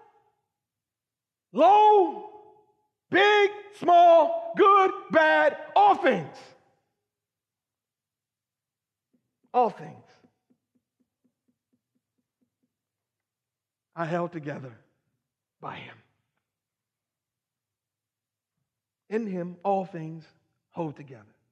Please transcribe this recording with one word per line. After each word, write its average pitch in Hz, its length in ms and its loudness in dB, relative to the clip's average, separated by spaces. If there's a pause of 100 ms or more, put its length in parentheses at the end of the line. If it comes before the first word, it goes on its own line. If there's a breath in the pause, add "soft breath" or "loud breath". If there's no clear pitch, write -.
(1500)
low, 392 800 2 (800)
big, 403 400 2 (300)
small, 339 760 2
good, 392 360 4 (200)
bad, 311 460 2 (180)
all 403 200 4
things. 202 400 -4 (3250)
All 240 160 0
things 143 340 -18 (4000)
are 165 100 -8
held 175 260 -6
together 139 420 -14 (880)
by - 140 -16
him. - 200 -20 (3250)
In 220 180 -8
him, 180 360 -10
all 196 220 -4
things 160 400 -16 (460)
hold 160 240 -10
together. 131 280 -20 (280)